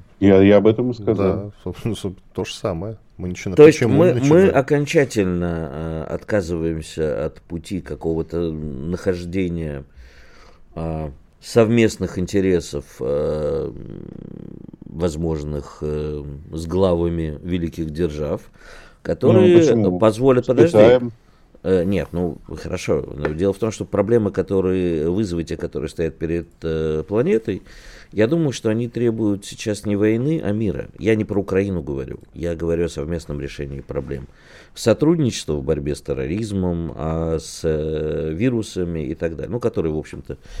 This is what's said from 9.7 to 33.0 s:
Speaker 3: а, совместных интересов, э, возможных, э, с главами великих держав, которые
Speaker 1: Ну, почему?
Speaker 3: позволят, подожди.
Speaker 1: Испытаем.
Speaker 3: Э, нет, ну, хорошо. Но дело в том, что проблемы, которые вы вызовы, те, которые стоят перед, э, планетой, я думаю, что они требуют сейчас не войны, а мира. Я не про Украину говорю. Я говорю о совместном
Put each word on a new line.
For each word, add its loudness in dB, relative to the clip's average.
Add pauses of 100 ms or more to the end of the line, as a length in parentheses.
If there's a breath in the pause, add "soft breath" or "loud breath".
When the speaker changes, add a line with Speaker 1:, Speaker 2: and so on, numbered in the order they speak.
Speaker 3:
а, -6 (300)
совместных 2
интересов, 0 (160)
э, -2 (1120)
возможных, -4
э, -6 (300)
с -6
главами 0
великих -4
держав, -4 (600 soft breath)
которые 4
Speaker 1:
Ну, 10
почему? 4
Speaker 3:
позволят, 4
подожди. 4
Speaker 1:
Испытаем. 6 (540)
Speaker 3:
Э, 2
нет, -2
ну, -2 (240)
хорошо. -4 (100)
Но -4
дело 0
в -8
том, -2
что -8
проблемы, 2
которые 0
вы 0
вызовы, -2
те, -6
которые -6
стоят -4
перед, -4 (140)
э, -2
планетой, -2 (500 soft breath)
я 2
думаю, 2
что -4
они -2
требуют 0
сейчас -6
не 0
войны, 2
а -2
мира. -2 (120)
Я 2
не 0
про -2
Украину 0
говорю. -8 (140)
Я -4
говорю 0
о -4
совместном -6